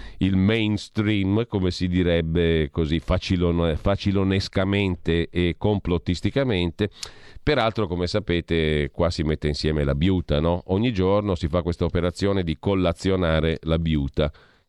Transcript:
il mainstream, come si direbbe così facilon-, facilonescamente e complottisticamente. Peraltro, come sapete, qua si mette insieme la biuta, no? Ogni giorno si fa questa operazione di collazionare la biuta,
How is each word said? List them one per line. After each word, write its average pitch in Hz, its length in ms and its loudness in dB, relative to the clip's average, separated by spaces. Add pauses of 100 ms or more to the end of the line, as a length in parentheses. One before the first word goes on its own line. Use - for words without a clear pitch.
(180)
il 95 180 2
mainstream, 104 1080 0
come 92 240 -2
si 92 160 -2
direbbe 85 840 2
così 80 280 0
facilon-, 85 760 0
facilonescamente 95 1500 0
e 87 260 0
complottisticamente. 98 1300 -2 (500)
Peraltro, 113 460 0
come 87 220 -2
sapete, 80 840 0
qua 85 180 0
si 85 120 -4
mette 76 240 -2
insieme 76 380 0
la 69 100 0
biuta, 82 460 0
no? 85 260 0
Ogni 107 260 0
giorno 98 440 0
si 82 100 -4
fa 82 160 0
questa 85 220 -2
operazione 90 580 0
di 80 160 -2
collazionare 87 1040 0
la 80 160 0
biuta, 76 540 0 (360)